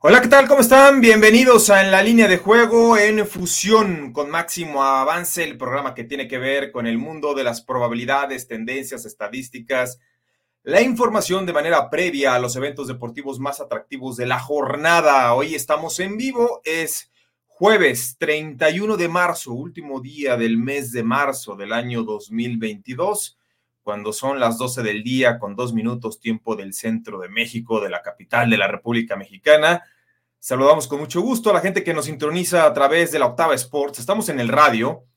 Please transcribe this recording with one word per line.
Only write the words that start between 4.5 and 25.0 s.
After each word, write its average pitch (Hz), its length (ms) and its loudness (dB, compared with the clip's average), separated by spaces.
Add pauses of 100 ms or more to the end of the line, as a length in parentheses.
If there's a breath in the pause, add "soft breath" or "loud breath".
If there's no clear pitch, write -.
Avance, 156 640 0
el 147 120 -12
programa 131 380 -6
que 120 80 -12
tiene 127 240 -10
que 127 120 -8
ver 135 340 -4
con 117 140 -6
el 117 100 -2
mundo 147 360 -6
de 135 120 -4
las 117 160 -6
probabilidades, 127 840 -6
tendencias, 123 600 -10
estadísticas, 123 960 -8 (600)
la 175 200 2
información 226 640 0
de 170 80 -6
manera 147 360 0
previa 143 460 0
a 123 40 0
los 123 180 -4
eventos 139 320 -8
deportivos 123 500 -12
más 139 220 -8
atractivos 127 560 -10
de 123 80 -4
la 127 140 -2
jornada. 143 960 2
Hoy 151 200 -2
estamos 151 460 -4
en 202 160 -6
vivo, 240 480 -2
es 160 440 -6 (360)
jueves 175 720 0
treinta 156 520 -2
y 180 100 -4
uno 214 160 -2
de 175 100 -2
marzo, 165 460 -2
último 143 480 -12
día 135 340 -4
del 113 220 0
mes 131 340 -4
de 117 120 -6
marzo 131 520 -4
del 101 160 -12
año 120 320 -6
dos 104 260 -10
mil 117 280 -6
veintidós, 127 800 -8 (460)
cuando 104 280 -8
son 135 300 -6
las 113 160 0
doce 123 260 -6
del 107 180 -4